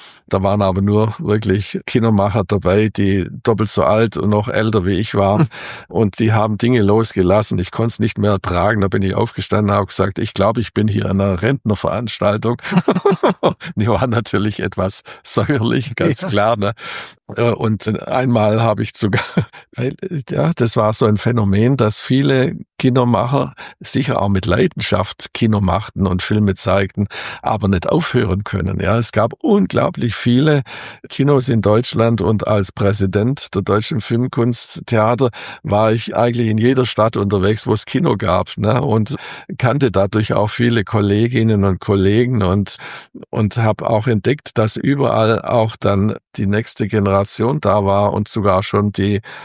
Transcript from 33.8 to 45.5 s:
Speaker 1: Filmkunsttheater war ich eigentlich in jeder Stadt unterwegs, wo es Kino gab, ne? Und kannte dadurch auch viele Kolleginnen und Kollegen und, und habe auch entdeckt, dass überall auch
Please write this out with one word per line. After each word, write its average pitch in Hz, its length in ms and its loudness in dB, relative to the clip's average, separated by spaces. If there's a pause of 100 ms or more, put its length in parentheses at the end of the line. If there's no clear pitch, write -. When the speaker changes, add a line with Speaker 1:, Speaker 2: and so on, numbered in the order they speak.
Speaker 1:
Filmkunsttheater 117 1300 0 (340)
war 110 300 2
ich - 220 -4
eigentlich 120 340 2
in 110 80 0
jeder 123 280 2
Stadt 110 320 0
unterwegs, 101 500 0
wo 113 60 0
es - 120 -2
Kino 151 320 0
gab, 92 400 0
ne? 110 240 0
Und 113 340 0 (420)
kannte 123 340 2
dadurch 101 420 0
auch 104 160 2
viele 117 340 0
Kolleginnen 110 800 2
und 95 160 0
Kollegen 104 640 2
und, 92 340 0 (520)
und 107 280 -2
habe 110 320 0
auch 110 180 0
entdeckt, - 500 -2
dass 107 180 2
überall 113 640 2
auch 110 380 0